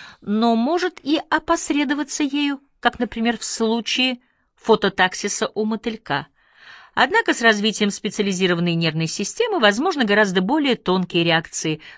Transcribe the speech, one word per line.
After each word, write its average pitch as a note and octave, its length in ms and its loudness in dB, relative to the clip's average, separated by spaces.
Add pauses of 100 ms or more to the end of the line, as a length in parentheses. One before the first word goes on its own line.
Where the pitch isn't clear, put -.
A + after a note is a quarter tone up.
(200)
но A3+ 360 2
может E4 460 0
и D4 160 0 (120)
опосредоваться D4 920 -2
ею, C#4+ 380 -2 (200)
как, - 180 0
например, A#3 400 -2
в - 60 -12
случае A#3 720 -2 (380)
фототаксиса G3+ 1000 0
у G#3+ 100 -2
мотылька. G#3+ 640 -6 (720)
Однако E4+ 320 2
с B3 100 -2
развитием G#3 480 2
специализированной F3+ 840 0
нервной D#3+ 320 0
системы F4+ 540 -2
возможны B3+ 440 2
гораздо G3+ 360 2
более C4+ 340 2
тонкие F3+ 480 0
реакции D#3+ 580 0 (180)